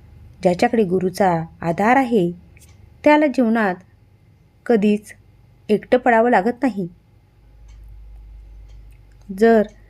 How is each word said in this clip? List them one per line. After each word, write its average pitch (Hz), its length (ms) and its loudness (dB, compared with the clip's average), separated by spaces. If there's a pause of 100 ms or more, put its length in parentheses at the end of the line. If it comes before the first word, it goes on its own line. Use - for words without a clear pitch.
(420)
ज्याच्याकडे 220 420 0
गुरुचा 180 600 -2 (160)
आधार 196 360 0
आहे, 233 360 0 (720)
त्याला 302 220 4
जीवनात 226 480 -2 (920)
कधीच 208 460 0 (560)
एकटं 214 300 0
पडावं 240 320 0
लागत 226 320 -2
नाही. 196 260 -4 (2500)
जर 220 240 6 (280)